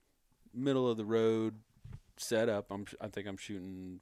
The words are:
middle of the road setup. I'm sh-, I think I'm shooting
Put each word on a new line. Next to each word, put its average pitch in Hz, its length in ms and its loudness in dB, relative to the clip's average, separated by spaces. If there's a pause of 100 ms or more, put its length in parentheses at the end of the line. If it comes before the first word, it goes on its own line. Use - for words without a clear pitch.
(540)
middle 131 340 2
of 113 80 2
the 110 80 -2
road 110 520 4 (600)
setup. 110 540 2
I'm 101 160 -6
sh-, - 140 -16
I 107 80 -4
think 101 180 -8
I'm 98 100 -6
shooting 92 640 -10